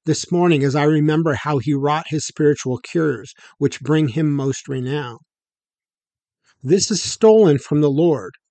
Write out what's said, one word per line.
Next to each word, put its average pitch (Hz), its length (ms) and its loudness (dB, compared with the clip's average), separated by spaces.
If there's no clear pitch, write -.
this - 260 -4
morning 175 320 2
as 135 100 -2
I 147 100 0
remember 156 500 2
how 147 240 -4
he 139 160 -2
wrought 147 340 -2
his 156 180 -6
spiritual 143 520 0
cures, 151 560 -4
which 139 240 -2
bring 151 260 0
him 147 240 -2
most 139 360 -4
renown." 131 500 -8
This 165 280 0
is 196 120 -2
stolen 214 560 4
from 151 240 -2
the 147 80 2
Lord 139 420 0